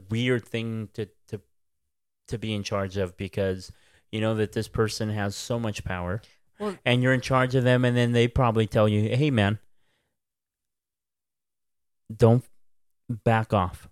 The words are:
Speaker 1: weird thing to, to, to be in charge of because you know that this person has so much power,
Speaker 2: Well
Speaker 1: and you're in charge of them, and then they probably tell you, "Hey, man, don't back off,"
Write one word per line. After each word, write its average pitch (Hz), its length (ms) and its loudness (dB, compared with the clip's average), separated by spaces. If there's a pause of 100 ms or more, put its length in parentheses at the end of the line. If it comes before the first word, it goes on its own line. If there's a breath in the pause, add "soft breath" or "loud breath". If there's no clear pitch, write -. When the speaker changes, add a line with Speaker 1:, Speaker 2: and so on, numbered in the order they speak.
Speaker 1:
weird 120 340 0
thing 113 500 -8
to, - 140 -8 (200)
to, 104 120 -12 (880)
to 117 100 -6
be 110 160 -4
in 101 80 -4
charge 98 340 -4
of 92 200 -2
because 95 540 -4 (400 soft breath)
you 107 80 -4
know 110 140 0
that 110 200 -2
this 110 140 -4
person 110 440 -4
has 101 240 -4
so - 240 -6
much 113 240 -6
power, 90 400 -6 (340 soft breath)
Speaker 2:
Well 208 260 -8
Speaker 1:
and 123 200 2
you're 131 100 4
in 123 80 0
charge 127 320 0
of 131 100 2
them, 127 220 4
and 123 100 2
then 120 180 2
they 117 140 4
probably 113 380 2
tell 107 240 2
you, 107 260 2
"Hey, 147 140 2
man, 104 300 2 (2500)
don't 117 280 6 (680)
back 113 440 -2
off," 92 380 -2